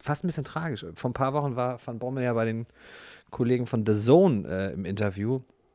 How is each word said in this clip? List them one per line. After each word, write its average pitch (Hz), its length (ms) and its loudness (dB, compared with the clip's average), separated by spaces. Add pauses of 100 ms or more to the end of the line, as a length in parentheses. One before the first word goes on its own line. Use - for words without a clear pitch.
fast 147 220 -4
ein 185 40 0
bisschen 151 160 -2
tragisch. 151 400 -6 (120)
Vor 123 160 -4
ein - 20 -4
paar 131 200 0
Wochen 143 220 0
war 123 300 -2
Van 117 140 -8
Bommel 127 240 -4
ja 123 100 2
bei 113 120 2
den 113 200 -2 (640)
Kollegen 123 380 0
von 113 180 0
The 107 80 4
Zone, 117 560 6
äh, 92 240 -4
im 92 100 -6
Interview. 104 580 -2 (340)